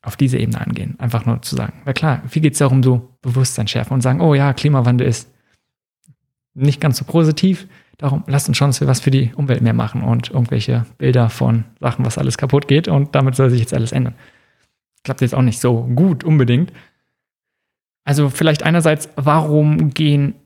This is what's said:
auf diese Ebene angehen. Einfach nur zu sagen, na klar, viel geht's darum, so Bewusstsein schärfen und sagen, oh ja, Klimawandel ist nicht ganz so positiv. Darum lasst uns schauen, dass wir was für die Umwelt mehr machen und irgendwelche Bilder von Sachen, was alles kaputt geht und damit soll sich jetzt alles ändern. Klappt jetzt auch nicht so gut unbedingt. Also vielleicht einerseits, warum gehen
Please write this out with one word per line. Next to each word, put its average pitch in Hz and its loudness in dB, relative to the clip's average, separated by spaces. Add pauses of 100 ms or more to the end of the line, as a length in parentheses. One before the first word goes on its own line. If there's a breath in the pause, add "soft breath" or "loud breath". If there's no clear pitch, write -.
auf - -12
diese 127 0
Ebene 113 -4
angehen. - -8
Einfach 117 -4
nur 117 -2
zu - -8
sagen, - -8
na 139 -6
klar, 135 -2
viel 156 -2
geht's 147 0
darum, 131 2
so 123 0
Bewusstsein 123 -2
schärfen 123 -4
und 127 0
sagen, 131 0
oh 160 4
ja, 139 2
Klimawandel 123 2
ist - -4 (1200)
nicht 135 0
ganz 139 0
so 131 -8
positiv. 165 0 (320 soft breath)
Darum 143 -2
lasst 139 -2
uns 123 0
schauen, 143 2
dass - -2
wir 139 0
was 131 0
für 139 0
die 131 2
Umwelt 127 -2
mehr 117 2
machen 117 -2
und 120 -2
irgendwelche 120 -2 (100)
Bilder 123 2
von 117 0 (160)
Sachen, 123 -2
was 117 -4
alles 131 -2
kaputt 139 0
geht 151 2
und 143 0
damit 131 2
soll 131 4
sich 120 2
jetzt 120 -2
alles 113 -2
ändern. 120 -2 (920 soft breath)
Klappt - -8
jetzt 127 0
auch 131 0
nicht 120 0
so 120 0
gut 131 0
unbedingt. 147 2 (1300 loud breath)
Also 143 2
vielleicht 151 0
einerseits, 160 0
warum 151 2
gehen 147 0 (120)